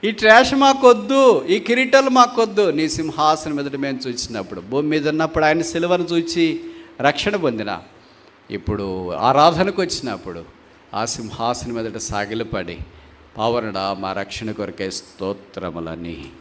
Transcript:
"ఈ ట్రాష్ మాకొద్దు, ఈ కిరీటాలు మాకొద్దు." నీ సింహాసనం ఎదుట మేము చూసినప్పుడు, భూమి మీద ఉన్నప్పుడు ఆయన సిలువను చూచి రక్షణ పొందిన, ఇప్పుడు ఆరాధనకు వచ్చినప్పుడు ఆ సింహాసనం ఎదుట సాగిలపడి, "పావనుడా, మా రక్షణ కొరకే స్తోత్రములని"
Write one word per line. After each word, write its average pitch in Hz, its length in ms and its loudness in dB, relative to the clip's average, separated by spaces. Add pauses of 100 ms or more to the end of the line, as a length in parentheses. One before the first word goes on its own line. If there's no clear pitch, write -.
"ఈ 214 60 0
ట్రాష్ 220 440 6
మాకొద్దు, 262 880 6
ఈ 185 140 2
కిరీటాలు 262 520 2
మాకొద్దు." 226 600 2
నీ 156 180 0
సింహాసనం 156 720 0
ఎదుట 139 160 -6
మేము 135 320 -4
చూసినప్పుడు, 107 520 -8
భూమి 131 280 -2
మీద 151 200 0
ఉన్నప్పుడు 156 360 0
ఆయన 160 180 4
సిలువను 175 400 0
చూచి 165 580 0 (400)
రక్షణ 147 360 0
పొందిన, 107 460 -4 (680)
ఇప్పుడు 95 600 -6
ఆరాధనకు 151 720 2
వచ్చినప్పుడు 98 600 -8 (500)
ఆ 107 100 -2
సింహాసనం 117 760 -6
ఎదుట 113 160 -6
సాగిలపడి, 104 840 -6 (600)
"పావనుడా, 107 560 -2
మా 95 180 -6
రక్షణ 98 400 -8
కొరకే 98 380 -8
స్తోత్రములని" 82 1400 -10 (120)